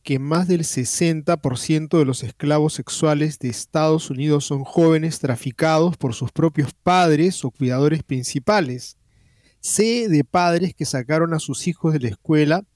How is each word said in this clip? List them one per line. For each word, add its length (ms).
que 160
más 280
del 160
sesenta 760
por 200
ciento 400
de 80
los 160
esclavos 520
sexuales 640
de 100
Estados 640
Unidos 340
son 180
jóvenes 540
traficados 800
por 160
sus 180
propios 520
padres 600
o 60
cuidadores 540
principales. 920
"Sé 480
de 140
padres 520
que 100
sacaron 480
a 60
sus 260
hijos 280
de 80
la 80
escuela 560